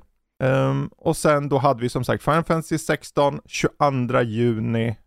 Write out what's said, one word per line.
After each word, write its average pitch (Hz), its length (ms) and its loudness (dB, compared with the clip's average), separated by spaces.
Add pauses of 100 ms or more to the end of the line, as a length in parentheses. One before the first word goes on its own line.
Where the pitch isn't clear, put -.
(420)
Ehm, 135 540 0
och 156 200 -2
sen 147 320 2
då 135 100 2
hade 131 240 2
vi 123 60 0
som 127 160 -4
sagt 113 200 -2
Final 156 200 2
Fantasy 160 340 -2
sexton, 147 680 -2
tjugoandra 127 760 0
juni 117 720 0 (100)